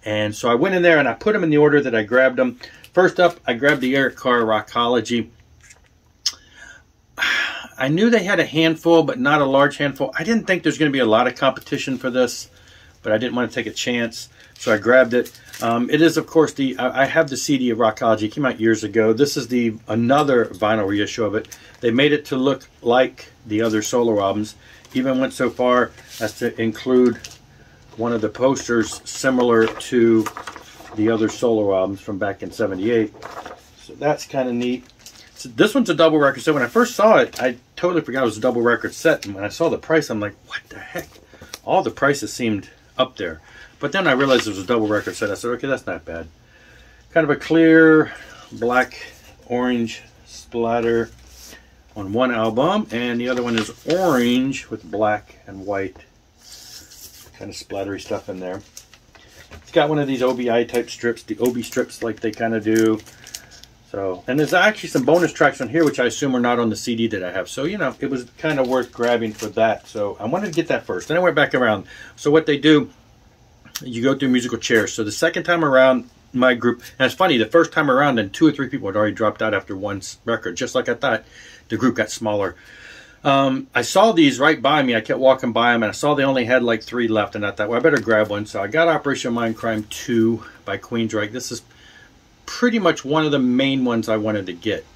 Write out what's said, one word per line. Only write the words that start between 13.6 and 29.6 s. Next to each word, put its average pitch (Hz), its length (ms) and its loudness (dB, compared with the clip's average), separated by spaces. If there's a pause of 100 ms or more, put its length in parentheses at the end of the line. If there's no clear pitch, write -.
a 107 40 -10
chance, 120 580 -6 (280)
so 120 160 0
I 110 40 2
grabbed 117 360 4
it. 120 180 0 (300)
Um, 120 280 0
it 151 120 2
is, 160 160 4
of 156 80 -4
course, 156 280 2
the, 131 260 -2
I, 127 240 0
I - 20 4
have 147 240 0
the 131 80 -6
C 139 200 -2
D 127 120 0
of 110 80 0
Rockology. 110 460 0
It 107 80 -4
came 147 140 -4
out 120 140 -2
years 110 240 2
ago. 110 300 2
This 139 240 0
is 123 120 -8
the, 117 260 0 (120)
another 120 580 2
vinyl 107 420 -2
reissue 101 360 -2
of 101 120 -2
it. - 120 -6 (340)
They 120 100 0
made 139 200 4
it 147 140 -2
to 139 120 -4
look 135 300 -2 (140)
like 127 500 0 (140)
the 107 160 -2
other 107 200 0
solo 113 400 0
albums. 98 340 -2 (380)
Even 131 260 -2
went 131 140 -2
so 123 160 -2
far 123 420 0 (280)
as 110 200 -6
to 117 200 -4
include 117 600 2 (760)
one 117 160 -2
of 110 80 -2
the 110 80 -2
posters 123 760 -2
similar 123 600 2